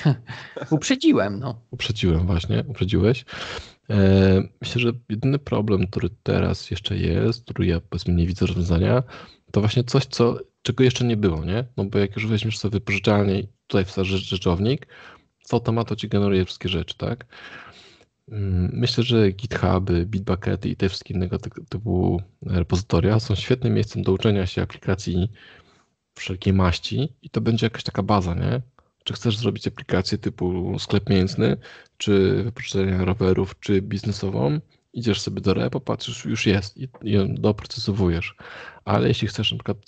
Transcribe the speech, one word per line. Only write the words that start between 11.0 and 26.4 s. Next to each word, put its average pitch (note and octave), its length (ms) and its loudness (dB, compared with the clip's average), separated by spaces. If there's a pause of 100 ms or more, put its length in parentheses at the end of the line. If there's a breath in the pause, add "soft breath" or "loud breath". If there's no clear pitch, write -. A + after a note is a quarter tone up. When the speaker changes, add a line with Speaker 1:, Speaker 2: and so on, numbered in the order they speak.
Speaker 2:
nie A#2 120 0
było, E2 280 0
nie? G#2 200 -2 (120)
No G2+ 80 -2
bo G2 140 0
jak G2+ 160 0
już G#2+ 120 -4
weźmiesz A2 300 0
sobie G2 140 -4
wypożyczalnię G2+ 680 2
i G2+ 80 -8 (200)
tutaj G2 180 2
wsadzasz F#2+ 360 -2
rzeczownik, F#2+ 680 -2 (560 loud breath)
z - 100 -10
automatu A2+ 420 0
ci G#2+ 140 -8
generuje G2+ 360 2
wszystkie - 240 -8
rzeczy, F2 280 -4
tak? G#2+ 280 -6 (1040 loud breath)
Mm, F#2+ 420 0
myślę, B2 300 2
że A2+ 280 4
GitHuby, F#2 760 0
Bitbuckety F#2+ 640 -2
i - 60 -4
te G2 140 0
wszystkie - 240 -10
innego F2+ 260 -2
ty-, - 300 -14
typu F#2 520 0 (200)
repozytoria F2+ 760 2
są G#2+ 160 -2
świetnym B2+ 380 0
miejscem G#2 300 -2
do F#2+ 80 2
uczenia G2 340 2
się F#2 160 -4
aplikacji F2+ 720 -2 (840 loud breath)
wszelkiej F#2+ 380 -2